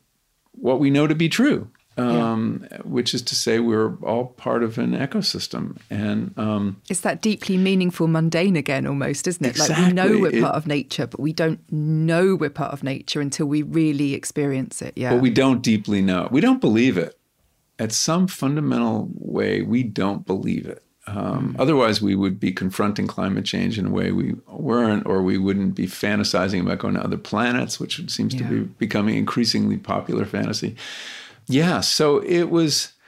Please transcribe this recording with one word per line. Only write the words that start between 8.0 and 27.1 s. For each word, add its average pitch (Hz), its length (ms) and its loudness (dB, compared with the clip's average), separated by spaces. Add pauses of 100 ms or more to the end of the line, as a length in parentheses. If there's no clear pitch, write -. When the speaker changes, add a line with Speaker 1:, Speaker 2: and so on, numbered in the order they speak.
Speaker 2:
mundane 165 480 2
again, 139 320 -2
almost, 139 400 -2
isn't 170 180 -2
it? 120 140 -2
Like, 151 100 2
we 175 240 4
know 180 120 2
Speaker 1:
Exactly. 208 160 4
Speaker 2:
we're 175 160 4
Speaker 1:
It 113 40 4
Speaker 2:
part 120 140 2
of 151 100 -4
nature, 147 420 -2
but - 120 -12
we 151 140 -2
don't 160 260 0 (120)
know 160 640 2
we're 151 140 -2
part 143 240 -6
of 135 100 -10
nature 139 380 -4
until 143 240 -2
we 147 160 0
really 147 540 2
experience 139 680 -4
it. - 140 -10
Yeah. 123 180 -2
Speaker 1:
But 123 80 4
we 131 80 4
don't 131 320 4
deeply 107 400 2
know. 92 300 2
We 135 100 4
don't 254 200 4
believe 117 360 4
it. - 180 -2 (640)
At 113 140 -4
some 175 360 0
fundamental 127 840 -2
way, 98 480 -2
we 110 220 0
don't 101 420 -2
believe - 400 -2
it. - 160 -12 (240)
Um, 101 480 -4
Speaker 2:
Mm. 127 60 -8
Speaker 1:
otherwise, 127 420 4
we 101 140 2
would 98 240 0
be - 140 0
confronting 104 540 -2
climate 98 380 -2
change 95 320 -2
in 95 80 -2
a 98 60 -2
way 95 200 0
we 95 240 -2 (120)
weren't, 113 580 0
or 95 160 0
we 95 160 2
wouldn't 95 380 0
be 101 100 -2
fantasizing 98 760 0
about 92 180 -2
going 98 160 -2
to 95 80 -2
other 98 140 -4